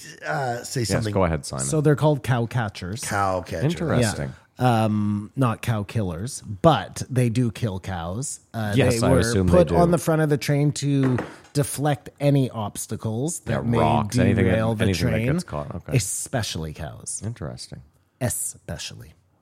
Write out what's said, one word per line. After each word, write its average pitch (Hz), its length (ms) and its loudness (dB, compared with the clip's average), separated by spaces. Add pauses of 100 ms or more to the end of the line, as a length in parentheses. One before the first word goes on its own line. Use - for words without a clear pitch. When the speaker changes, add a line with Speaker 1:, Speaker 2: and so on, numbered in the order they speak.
(240)
Speaker 1:
uh, 139 380 -2
say - 200 -4
Speaker 2:
Yes, 104 80 -2
Speaker 1:
something. 110 220 0
Speaker 2:
go 95 120 4
ahead, 80 200 0
Simon. 65 220 -6
Speaker 3:
So 156 140 0
they're 147 160 4
called 151 260 2
cow 120 240 0
catchers. 107 560 -4
Speaker 1:
Cow 95 400 0
catcher. 90 240 -4 (260)
Speaker 2:
Interesting. 78 400 0 (280)
Speaker 3:
Yeah. 117 240 4
Um, 104 500 0
not 123 280 0
cow 110 200 -2
killers, 95 600 -6
but 107 680 0
they 123 180 2
do 117 220 0
kill 95 300 -6
cows. 92 580 -8 (160)
Uh, 107 220 -4
Speaker 2:
Yes, 127 240 4
Speaker 3:
they 104 80 2
Speaker 2:
I - 20 4
Speaker 3:
were 87 80 6
Speaker 2:
assume 92 300 2
they 87 40 4
Speaker 3:
put 175 160 6
Speaker 2:
do. 85 80 0
Speaker 3:
on 170 140 6
the 175 80 4
front 156 240 2
of 156 60 2
the 147 100 2
train 147 360 2
to 135 440 2 (360)
deflect 143 540 -2 (120)
any 139 300 4
obstacles 113 920 -6
that - 120 -4 (120)
Speaker 2:
Yeah, 117 40 -2
Speaker 3:
may 117 100 2
Speaker 2:
rocks, 76 380 2
anything 95 280 6
that, 92 80 4
Speaker 3:
derail 110 240 2
the 110 80 0
Speaker 2:
anything 98 220 2
that 113 40 2
Speaker 3:
train, 113 220 2
Speaker 2:
gets 175 120 0
caught. - 300 -8
Okay. 107 220 -4
Speaker 3:
especially 90 760 -4
cows. 69 540 -10
Speaker 2:
Interesting. 71 560 -10 (380)
Speaker 3:
Especially. - 960 -8 (280)